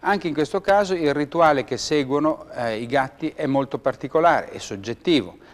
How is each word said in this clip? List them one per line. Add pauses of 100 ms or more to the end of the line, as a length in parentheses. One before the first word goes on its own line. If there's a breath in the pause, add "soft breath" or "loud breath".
Anche
in
questo
caso
il
rituale
che
seguono,
eh,
i
gatti
è
molto
particolare
e
soggettivo. (160 loud breath)